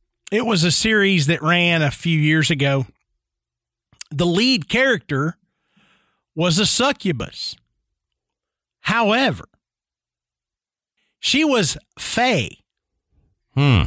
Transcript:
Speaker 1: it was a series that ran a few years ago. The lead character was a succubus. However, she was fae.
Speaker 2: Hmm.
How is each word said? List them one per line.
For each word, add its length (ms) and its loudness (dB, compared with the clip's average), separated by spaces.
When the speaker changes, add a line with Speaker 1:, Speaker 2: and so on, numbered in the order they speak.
Speaker 1:
it 160 -2
was 160 0
a 80 2
series 560 2
that 160 -2
ran 400 2
a 80 0
few 280 -2
years 320 2
ago. 360 0
The 160 -2
lead 420 0
character 680 -2
was 240 2
a 80 2
succubus. 880 -4
However, 600 0
she 260 -2
was 320 0
fae. 520 -2
Speaker 2:
Hmm. 320 4